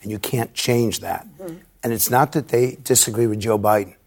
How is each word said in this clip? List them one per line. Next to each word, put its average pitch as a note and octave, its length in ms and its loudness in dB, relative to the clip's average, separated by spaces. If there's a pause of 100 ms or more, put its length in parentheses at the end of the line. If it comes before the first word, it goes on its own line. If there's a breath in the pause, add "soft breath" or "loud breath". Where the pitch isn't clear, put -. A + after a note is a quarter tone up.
and G#2+ 100 -10
you G#2+ 80 -6
can't - 340 -4
change A#2+ 460 0
that. F#2+ 260 -8 (120)
Mm-hmm. F3 180 -12 (260)
And A#2 100 -2
it's A2+ 180 -2
not C3+ 220 4
that C#3+ 160 -4
they B2 360 0
disagree A#2 420 2
with G#2+ 140 -2
Joe G#2+ 180 2
Biden. G#2 380 2 (100)